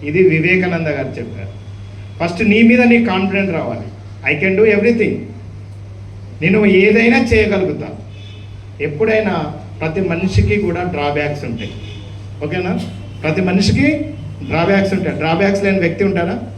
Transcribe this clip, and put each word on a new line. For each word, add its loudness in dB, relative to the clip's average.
ఇది 2
వివేకానంద 2
గారు -4
చెప్పారు. -10
ఫస్ట్ -2
నీ 6
మీద 8
నీ 6
కాన్ఫిడెంట్ 0
రావాలి. -4
"I -4
can 2
do 6
everything", 2
నేను 4
ఏదైనా 6
చేయగలుగుతా. 2
ఎప్పుడైనా 0
ప్రతి -2
మనిషికి 2
కూడా -2
డ్రాబ్యాక్స్ -2
ఉంటాయి, -8
ఓకేనా? -2
ప్రతి 0
మనిషికి 2
డ్రాబ్యాక్స్ 2
ఉంటాయి. -2
డ్రాబ్యాక్స్ 2
లేని 2
వ్యక్తి 0
ఉంటారా? 0